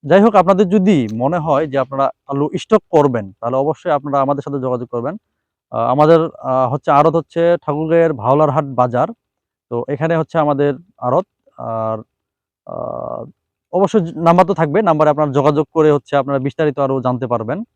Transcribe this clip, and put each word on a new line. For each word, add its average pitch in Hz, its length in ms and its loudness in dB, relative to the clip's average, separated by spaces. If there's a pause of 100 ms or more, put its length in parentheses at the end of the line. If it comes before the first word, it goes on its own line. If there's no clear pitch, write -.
যাই 165 160 4
হোক, 214 140 4
আপনাদের 190 340 4
যদি 180 460 2
মনে 135 240 -2
হয় 151 280 0
যে 135 120 -4
আপনারা 135 320 -2 (160)
আলু 143 220 -2 (120)
স্টক - 300 0
করবেন, 120 500 2
তাহলে 120 160 -4
অবশ্যই 147 340 -4
আপনারা 143 300 -2
আমাদের 139 220 -2
সাথে 139 180 -8
যোগাযোগ 123 280 -6
করবেন। 127 280 -8 (540)
আহ, 117 200 -2
আমাদের, 151 340 4
আহ, 131 480 -4
হচ্ছে 147 180 -4
আড়ত 139 240 4
হচ্ছে 170 420 0 (100)
ঠাকুরগাঁয়ের 160 460 0
ভাওলারহাট 143 520 0
বাজার। 123 440 0 (600)
তো 120 180 -6
এখানে 160 280 -2
হচ্ছে 160 220 -2
আমাদের 143 360 0 (240)
আড়ত। 131 260 0 (320)
আর, 113 460 -6 (640)
আহ, - 580 -10 (480)
অবশ্যই 196 280 2
নাম্বার 170 460 4
তো 190 80 -2
থাকবে, 165 280 0
নাম্বারে 156 280 2
আপনারা 147 220 0
যোগাযোগ 143 400 2
করে 156 200 4
হচ্ছে 143 240 -2
আপনারা 139 220 0
বিস্তারিত 139 400 -2
আরও 135 220 -2
জানতে 123 260 -4
পারবেন। 120 380 -4 (120)